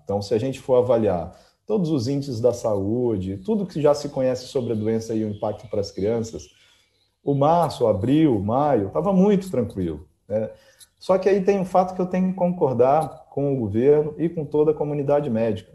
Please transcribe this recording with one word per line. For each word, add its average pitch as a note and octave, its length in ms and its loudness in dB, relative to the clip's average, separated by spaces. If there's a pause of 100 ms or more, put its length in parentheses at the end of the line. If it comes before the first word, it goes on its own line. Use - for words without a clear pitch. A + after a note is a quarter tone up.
Então, G2+ 160 -4
se G2+ 140 -4
a A2 40 2
gente C3 220 -4
for B2+ 160 2
avaliar A2 580 2 (300)
todos G3 260 0
os B2+ 180 0
índices C#3 320 -4
da A#2+ 120 4
saúde, G#2 840 -2
tudo G#3 260 -4
que E3 160 -6
já D3 140 4
se D3 140 -4
conhece B2+ 400 -2
sobre A#2+ 240 -2
a A2 40 0
doença A2+ 380 -2
e A2 100 -2
o G#2 60 -4
impacto G#2 380 -6
para G#2 120 -4
as G2+ 100 -6
crianças, G#2 580 -4 (760)
o C#3+ 100 -2
março, C#3+ 540 2
abril, A#2 540 4
maio, A2+ 500 0
tava E3 220 -2
muito F#3+ 380 4
tranquilo, F2+ 580 -4 (200)
né? A2 220 -2 (480)
Só - 200 2
que F#3+ 100 -2
aí G3 140 4
tem G3+ 180 2
um F3 40 -2
fato F#3 300 2
que - 60 -4
eu F3+ 60 -2
tenho F#3 240 0
que F#3 40 -4
concordar D3+ 960 0
com C#3 220 -2
o C3+ 40 0
governo C3 600 2
e D#3+ 100 -2
com C#3 160 -8
toda D3+ 260 2
a D3+ 40 0
comunidade D3 540 -2
médica. A2+ 460 -2